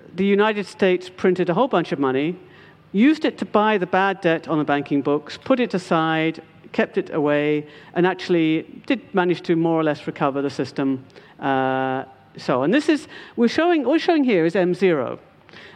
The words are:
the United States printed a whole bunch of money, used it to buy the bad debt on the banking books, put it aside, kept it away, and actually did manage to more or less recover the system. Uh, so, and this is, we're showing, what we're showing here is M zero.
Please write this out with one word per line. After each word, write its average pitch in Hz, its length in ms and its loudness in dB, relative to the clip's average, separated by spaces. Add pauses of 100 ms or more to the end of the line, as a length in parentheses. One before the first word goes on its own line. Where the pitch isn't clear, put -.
(160)
the 190 80 -2
United 202 420 2
States 185 420 0
printed 180 400 0
a 170 60 0
whole 254 140 2
bunch 175 240 -2
of 147 80 -4
money, 139 340 0 (560)
used 294 340 4
it 254 140 -2
to 214 60 -6
buy 214 340 2
the 175 80 0
bad 190 340 0
debt 165 280 0
on 156 100 0
the 147 60 0
banking 143 360 0
books, 147 380 -2
put 247 220 0
it 185 140 -2
aside, 160 680 -2 (300)
kept - 260 -2
it - 160 -6
away, 147 520 0 (280)
and 170 100 2
actually 170 580 0 (240)
did 247 140 -2 (140)
manage 180 280 0
to 175 120 -2
more 165 240 0
or 156 60 0
less 147 240 -4
recover 139 340 -2
the 139 80 -4
system. 135 540 -4 (360)
Uh, 131 640 -2 (320)
so, 131 260 -2
and 160 100 2
this 294 160 2
is, 302 200 -2 (280)
we're 233 120 2
showing, 320 340 2
what 233 80 0
we're 320 80 2
showing 311 260 2
here 185 220 2
is 170 80 -2
M 180 200 2
zero. 147 440 0 (580)